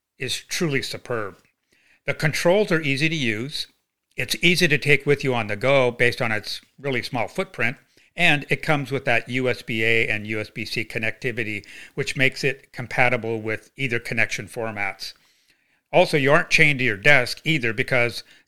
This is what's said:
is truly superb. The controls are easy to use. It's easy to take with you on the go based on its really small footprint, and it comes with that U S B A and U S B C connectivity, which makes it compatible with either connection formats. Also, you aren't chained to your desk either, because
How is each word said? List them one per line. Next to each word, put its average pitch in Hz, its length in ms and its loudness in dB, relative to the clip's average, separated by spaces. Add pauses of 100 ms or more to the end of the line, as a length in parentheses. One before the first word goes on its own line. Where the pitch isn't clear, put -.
(180)
is 127 180 -6
truly 139 460 -4
superb. 107 560 -8 (680)
The 143 80 -2
controls 175 560 2
are 160 120 0
easy 147 260 2
to 165 80 -4
use. 120 500 -2 (500)
It's - 260 -4
easy 175 260 6
to 143 100 2
take 147 280 2
with 143 180 2
you 131 100 0
on 117 140 -2
the 104 80 -4
go 127 340 2
based 120 300 2
on 120 100 0
its 107 300 -6 (180)
really 127 240 -4
small 113 240 -4
footprint, - 520 -4 (380)
and 156 340 2
it 143 100 0
comes 143 300 -2
with 135 160 -6
that 120 240 0
U 127 180 0
S 120 140 -2
B 110 200 -4
A 113 260 2
and 107 180 -4
U 107 140 -4
S 107 100 -10
B 110 160 -10
C 113 180 -6
connectivity, 110 800 -6 (300)
which - 220 -6
makes 131 280 2
it - 280 -4
compatible 117 680 -2
with 107 380 -6
either 127 200 -2
connection 113 480 -4
formats. 104 680 -8 (760)
Also, 165 280 4
you 135 120 2
aren't 170 200 4
chained 147 300 4
to 127 40 0
your 110 140 0
desk 127 460 4
either, 131 280 0
because 120 520 -2 (240)